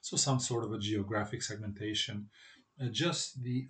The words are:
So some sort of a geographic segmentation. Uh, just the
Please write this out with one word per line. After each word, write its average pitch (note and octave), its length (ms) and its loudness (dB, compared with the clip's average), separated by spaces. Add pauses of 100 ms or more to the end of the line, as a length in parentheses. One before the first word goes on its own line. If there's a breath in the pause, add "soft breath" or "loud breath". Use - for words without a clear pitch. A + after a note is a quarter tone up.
So - 140 -4
some C3+ 240 6
sort A#2 240 2
of G#2+ 80 -2
a A2 60 -2
geographic G#2 640 0
segmentation. G#2 880 -4 (500 loud breath)
Uh, B2+ 100 0
just C3+ 520 0
the B2 280 0